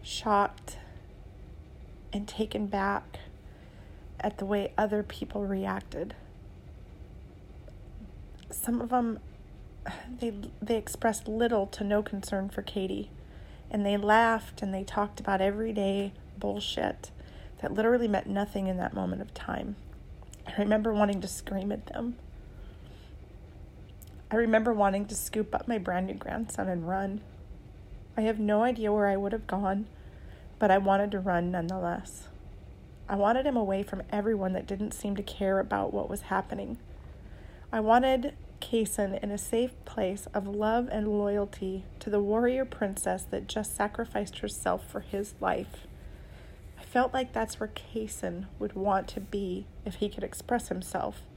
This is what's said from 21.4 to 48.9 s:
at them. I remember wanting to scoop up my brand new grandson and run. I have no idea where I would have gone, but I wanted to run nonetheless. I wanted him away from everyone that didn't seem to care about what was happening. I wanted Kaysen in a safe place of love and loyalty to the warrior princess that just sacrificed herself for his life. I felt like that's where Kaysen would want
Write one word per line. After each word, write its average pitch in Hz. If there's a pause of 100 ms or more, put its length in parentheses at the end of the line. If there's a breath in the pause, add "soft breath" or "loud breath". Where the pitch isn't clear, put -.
at -
them. 240 (2250 loud breath)
I 214
remember 226
wanting 202
to 208
scoop -
up -
my 233
brand 180
new 190
grandson 202
and 175
run. 196 (960)
I 220
have 220
no 208
idea 226
where 208
I 196
would 202
have 220
gone, 196 (720 loud breath)
but 208
I 190
wanted 196
to 202
run 180
nonetheless. 180 (800)
I 202
wanted 226
him 277
away 196
from 196
everyone 202
that -
didn't 196
seem 202
to 202
care 196
about 196
what 202
was 202
happening. 196 (920 loud breath)
I 220
wanted 247 (260)
Kaysen 208
in 202
a 208
safe 240 (120)
place 196
of 196
love 214
and 214
loyalty 202 (140)
to -
the 202
warrior 240
princess 196
that 196
just -
sacrificed 208
herself 185
for -
his 202
life. - (880 loud breath)
I -
felt 247
like 254
that's 226
where 214
Kaysen 196 (140)
would 208
want 196